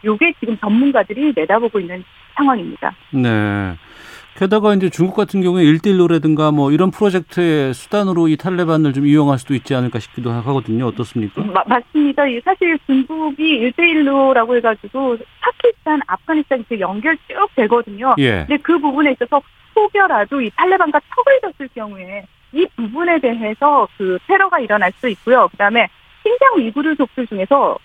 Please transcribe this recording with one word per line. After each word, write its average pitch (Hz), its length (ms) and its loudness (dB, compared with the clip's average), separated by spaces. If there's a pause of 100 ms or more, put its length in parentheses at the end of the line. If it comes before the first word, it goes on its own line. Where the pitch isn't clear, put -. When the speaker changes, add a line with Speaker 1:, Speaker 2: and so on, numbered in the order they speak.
Speaker 1:
요게 214 360 0
지금 220 180 -4
전문가들이 240 760 0
내다보고 220 440 0
있는 180 220 -10 (320)
상황입니다. 247 600 -2 (160)
Speaker 2:
네. 104 640 0 (600)
게다가 208 380 2
이제 185 160 2
중국 185 240 -2
같은 196 280 -2
경우에 180 200 2
일대일로라든가 160 880 2
뭐 143 220 2
이런 185 180 2
프로젝트의 170 840 0
수단으로 185 540 0
이 156 100 2
탈레반을 160 560 0
좀 139 140 0
이용할 143 320 4
수도 - 160 -4
있지 131 220 -4
않을까 123 240 -2
싶기도 120 320 -8
하거든요. 120 560 -2
어떻습니까? 110 540 -6
Speaker 1:
마-, 202 240 -2
맞습니다. 277 600 0
이 240 180 -4
사실 349 320 0 (100)
중국이 302 580 -2
일대일로라고 269 1120 2
해가지고 233 600 -2 (220)
파키스탄, 381 680 -2
아프가니스탄 285 500 -4
이렇게 226 220 -8
연결 214 360 -4 (120)
쭉 403 260 -4
되거든요. 226 640 0
Speaker 2:
예. 110 300 0
Speaker 1:
근데 294 100 0
그 320 220 0
부분에 285 320 0
있어서 262 280 -2 (360)
혹여라도 339 640 2
이 214 160 -4
탈레반과 359 440 2 (140)
척을 523 260 4
졌을 294 340 -10
경우에 196 500 -14 (280)
이 320 140 0 (100)
부분에 311 440 -2
대해서 233 680 0 (100)
그 185 300 -4
테러가 370 320 2
일어날 208 400 0
수 247 120 -4
있고요. 226 420 2
그다음에 202 360 0 (360)
신장 494 340 4
위구르족들 262 680 -2
중에서 202 560 0